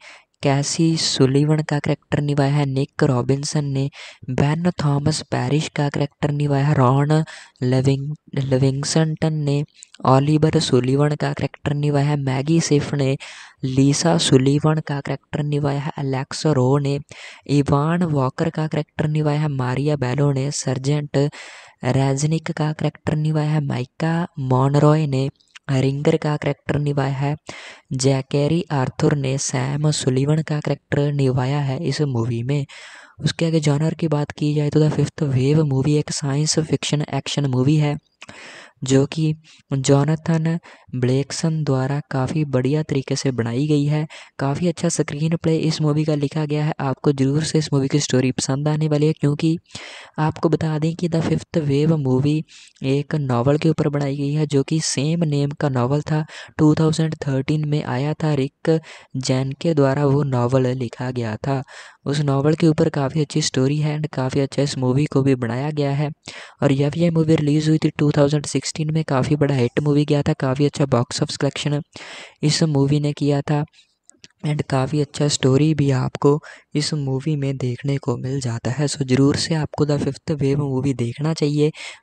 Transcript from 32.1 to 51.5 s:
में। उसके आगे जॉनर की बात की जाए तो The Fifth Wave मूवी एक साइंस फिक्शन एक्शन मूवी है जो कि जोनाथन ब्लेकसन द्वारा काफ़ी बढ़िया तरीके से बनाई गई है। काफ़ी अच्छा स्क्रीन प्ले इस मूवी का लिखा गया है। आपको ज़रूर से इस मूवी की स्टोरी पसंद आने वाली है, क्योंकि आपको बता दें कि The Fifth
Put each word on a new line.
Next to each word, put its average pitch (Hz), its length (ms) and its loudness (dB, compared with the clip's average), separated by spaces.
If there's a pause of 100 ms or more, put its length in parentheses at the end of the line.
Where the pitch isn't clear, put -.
में। 143 220 -2 (540)
उसके - 260 -2
आगे 165 140 2
जॉनर 147 340 0
की 165 140 -4
बात 147 240 -2
की 147 240 -2
जाए 147 140 0
तो 151 100 2
The 151 120 4
Fifth 147 340 -2
Wave 143 400 2
मूवी 139 320 2
एक 151 160 -2
साइंस 147 480 0
फिक्शन 147 520 -2
एक्शन 139 340 -2
मूवी 131 300 2
है 147 200 2 (880)
जो 135 240 4
कि 156 260 0 (380)
जोनाथन 156 880 2 (380)
ब्लेकसन 139 680 0
द्वारा 135 360 0 (120)
काफ़ी 135 340 -2
बढ़िया 135 380 0
तरीके 135 320 -2
से 135 160 -2
बनाई 120 360 -2
गई 147 180 2
है। 151 200 0 (340)
काफ़ी 143 280 -2
अच्छा 170 220 -2
स्क्रीन 156 460 -2
प्ले 160 240 0
इस 156 220 -2
मूवी 151 240 2
का 156 100 0
लिखा 147 300 -2
गया 151 200 -2
है। 151 140 -2
आपको 139 340 0
ज़रूर 139 300 0
से 156 140 -2
इस 151 160 0
मूवी 135 140 2
की 147 120 2
स्टोरी 127 320 2
पसंद 139 360 -2
आने 151 200 0
वाली 151 200 2
है, 160 60 2
क्योंकि 156 440 0 (600)
आपको 160 300 0
बता 156 300 0
दें 160 160 0
कि 175 140 -4
The 165 120 0
Fifth 156 400 -2